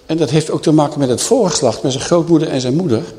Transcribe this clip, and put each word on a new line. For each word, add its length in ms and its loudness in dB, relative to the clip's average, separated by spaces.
en 120 -4
dat 120 0
heeft 200 0
ook 120 -4
te 100 2
maken 280 2
met 100 0
het 120 0
voorgeslacht, 600 0
met 80 0
zijn 120 -6
grootmoeder 440 2
en 140 -4
zijn 140 -2
moeder. 280 0